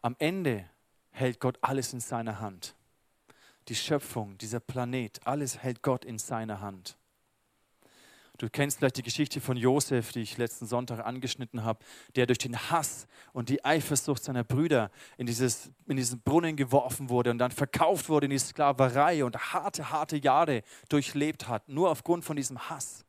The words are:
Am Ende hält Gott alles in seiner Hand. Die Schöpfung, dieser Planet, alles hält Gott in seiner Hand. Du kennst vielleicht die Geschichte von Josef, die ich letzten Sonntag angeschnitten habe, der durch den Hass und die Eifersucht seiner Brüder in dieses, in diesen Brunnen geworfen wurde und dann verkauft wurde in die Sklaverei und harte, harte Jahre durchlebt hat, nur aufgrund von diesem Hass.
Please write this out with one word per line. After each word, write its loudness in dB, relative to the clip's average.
Am -4
Ende -2
hält -2
Gott -2
alles -2
in -10
seiner -6
Hand. -12
Die -8
Schöpfung, -4
dieser -6
Planet, -6
alles -4
hält -6
Gott 0
in -10
seiner -6
Hand. -12
Du -4
kennst 0
vielleicht 4
die -4
Geschichte -2
von -2
Josef, 2
die -4
ich -8
letzten -4
Sonntag -4
angeschnitten -6
habe, -2
der 6
durch 4
den -4
Hass 0
und -4
die 0
Eifersucht 2
seiner -2
Brüder 2
in -4
dieses, 0
in 0
diesen -4
Brunnen 4
geworfen 2
wurde 4
und 0
dann 2
verkauft 2
wurde 4
in -2
die 0
Sklaverei 4
und -6
harte, -4
harte -2
Jahre 4
durchlebt 0
hat, -6
nur 2
aufgrund 0
von -4
diesem -6
Hass. -10